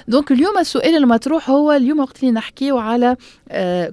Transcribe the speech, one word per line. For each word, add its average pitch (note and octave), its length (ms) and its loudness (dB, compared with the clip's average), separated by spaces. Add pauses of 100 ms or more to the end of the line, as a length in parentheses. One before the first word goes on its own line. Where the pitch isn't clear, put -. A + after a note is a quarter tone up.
Donc, C#4+ 200 0
اليوم E4 280 2
السؤال E4 380 0
المطروح C4+ 540 0
هو D4 220 2
اليوم C#4+ 280 0
وقت - 200 -6
اللي B3+ 120 0
نحكيو C4 460 -4
على، A#3+ 380 0
euh, - 380 -20 (380)